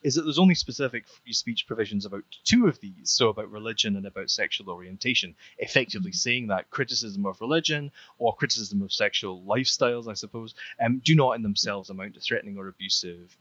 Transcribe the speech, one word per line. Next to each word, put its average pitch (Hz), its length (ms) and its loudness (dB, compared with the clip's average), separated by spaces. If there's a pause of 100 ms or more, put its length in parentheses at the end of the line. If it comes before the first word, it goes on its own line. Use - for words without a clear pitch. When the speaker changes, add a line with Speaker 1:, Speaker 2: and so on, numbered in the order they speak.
Speaker 1:
is 139 120 0
that 160 80 2
there's 147 160 0
only 190 160 10
specific 123 520 -4
free - 280 -14
speech - 320 -2
provisions 104 400 -2
about 101 180 -8 (200)
two 233 220 6
of 151 140 2
these, 98 300 -10
so 117 180 6
about 107 240 -2
religion 107 440 0
and 98 100 -6
about 98 240 -8
sexual 98 400 -2
orientation, 92 680 -2 (220)
effectively 107 540 -2
Speaker 2:
Mm. - 40 -10
Speaker 1:
saying 120 300 0
that 95 240 -2
criticism 110 560 -4
of 92 160 -6
religion 151 500 -2 (260)
or 113 160 0
criticism 101 460 -2
of 98 140 -4
sexual 98 480 -2
lifestyles, 120 680 2
I 101 40 -8
suppose, 113 400 -10 (260)
um, 120 240 4
do 160 100 8
not 131 180 8
in 117 100 -2
themselves 101 480 -2
amount 95 240 -10
to - 60 -20
threatening 104 360 -4
or 95 120 -10
abusive 87 720 -6